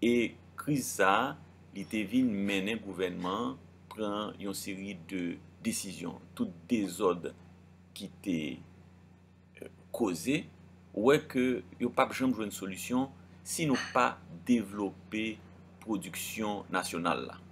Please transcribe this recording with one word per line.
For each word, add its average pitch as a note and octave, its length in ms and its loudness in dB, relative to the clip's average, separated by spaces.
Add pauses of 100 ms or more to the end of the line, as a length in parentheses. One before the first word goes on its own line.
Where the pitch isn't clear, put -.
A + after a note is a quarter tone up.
E A#2 320 4 (180)
kriz C#3+ 360 -2
sa, G#2+ 500 4 (320)
li G2 160 -8
te G#2+ 180 -2
vin B2 240 4
mennen G2+ 540 0
gouvènman F#2 760 -2 (300)
pran G#2 520 -4
yon F#2+ 200 -6
seri G2 460 -8
de F2 340 -4 (220)
desizyon. F2 600 -6 (100)
Tout G#2+ 220 -4 (120)
dezòd F2+ 680 2 (580)
ki G2 280 -10
te, F2 220 0 (1160)
euh, - 160 -14 (160)
koze, B2 540 0 (480)
wè C3 320 6
ke C3 240 0 (300)
yo A#2+ 140 0
p C3 140 4
ap B2 100 0
janm C3 220 2
jwenn G#2 180 -4
solisyon A#2 560 -2 (300)
si - 260 -2
nou C3+ 140 4 (100)
pa B2 240 4 (280)
devlope G#2 960 0 (400)
pwodiksyon G#2 920 -4
nasyonal E2+ 560 0
la. - 120 -12 (140)